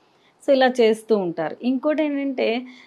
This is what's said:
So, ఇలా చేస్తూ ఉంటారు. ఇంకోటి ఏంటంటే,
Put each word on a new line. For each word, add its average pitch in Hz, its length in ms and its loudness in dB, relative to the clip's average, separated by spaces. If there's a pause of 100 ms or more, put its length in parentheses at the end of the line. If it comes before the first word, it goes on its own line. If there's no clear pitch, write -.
(460)
So, 285 60 4
ఇలా 262 280 4
చేస్తూ 220 360 2
ఉంటారు. 170 460 -4
ఇంకోటి 269 400 0
ఏంటంటే, 254 640 -4 (200)